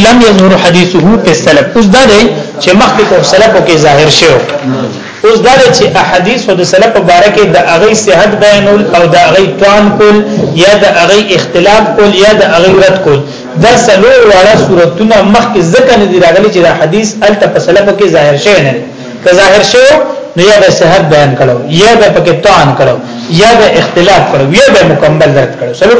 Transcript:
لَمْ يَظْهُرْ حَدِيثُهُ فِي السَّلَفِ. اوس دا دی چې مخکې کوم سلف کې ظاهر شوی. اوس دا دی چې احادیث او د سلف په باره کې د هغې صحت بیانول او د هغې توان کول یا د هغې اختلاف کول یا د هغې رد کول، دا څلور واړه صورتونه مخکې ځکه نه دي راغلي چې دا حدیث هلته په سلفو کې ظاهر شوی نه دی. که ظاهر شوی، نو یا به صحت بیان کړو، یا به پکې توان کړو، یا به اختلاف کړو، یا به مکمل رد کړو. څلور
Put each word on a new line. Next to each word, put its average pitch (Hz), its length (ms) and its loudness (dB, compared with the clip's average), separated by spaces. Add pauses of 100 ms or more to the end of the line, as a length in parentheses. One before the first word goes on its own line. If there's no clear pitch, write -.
لَمْ 240 120 2 (100)
يَظْهُرْ 190 260 2 (100)
حَدِيثُهُ 175 420 0 (180)
فِي 175 120 0
السَّلَفِ. 147 400 0
اوس 226 100 2 (100)
دا 262 160 2
دی 208 100 2 (400)
چې - 80 -4 (120)
مخکې 233 280 0
کوم 175 140 0
سلف 214 300 2 (140)
کې 170 80 0 (100)
ظاهر 151 240 2
شوی. 147 300 0 (880)
اوس 220 200 2
دا 254 140 2
دی 254 80 2 (100)
چې - 80 0 (160)
احادیث 190 480 -2
او 185 60 0
د 175 160 -2
سلف 208 240 2
په 202 140 0
باره 175 260 2
کې 214 80 2 (120)
د - 20 2 (140)
هغې 202 220 2 (120)
صحت 202 260 2 (120)
بیانول 202 380 2 (140)
او 175 80 2 (100)
د - 20 -2 (120)
هغې 190 180 0 (140)
توان 202 260 2 (140)
کول 208 180 2 (460)
یا 202 100 2 (100)
د - 20 2 (140)
هغې 190 220 0 (160)
اختلاف 196 460 0 (140)
کول 208 140 2 (140)
یا 214 60 2 (100)
د - 20 2 (100)
هغې 175 180 2 (120)
رد 190 220 2
کول، 143 140 0 (440)
دا 240 100 2 (140)
څلور 220 300 2 (140)
واړه 196 240 2 (120)
صورتونه 190 480 0 (200)
مخکې 208 240 -2 (140)
ځکه 254 280 2
نه 196 100 0
دي 185 140 0
راغلي 196 280 2
چې 185 140 -2
دا 160 140 0
حدیث 202 260 -2 (160)
هلته 202 300 0
په - 60 0
سلفو 196 400 -2
کې 202 160 0
ظاهر 147 220 0
شوی 190 300 0
نه 135 80 -2
دی. 139 80 -8 (400)
که - 60 0 (100)
ظاهر 196 320 2
شوی، 262 220 4 (440)
نو 170 60 0
یا 208 180 2
به 262 80 4 (100)
صحت 180 240 2 (100)
بیان 143 260 2
کړو، 127 180 0 (240)
یا 220 180 2
به 202 160 2
پکې 170 180 0 (100)
توان 175 260 2 (100)
کړو، - 160 0 (460)
یا 226 180 4
به 208 80 2 (120)
اختلاف 175 520 0
کړو، 139 140 0 (140)
یا 277 140 4
به 196 80 2 (100)
مکمل 151 380 0 (100)
رد 123 200 -2
کړو. 123 200 -6
څلور 233 200 2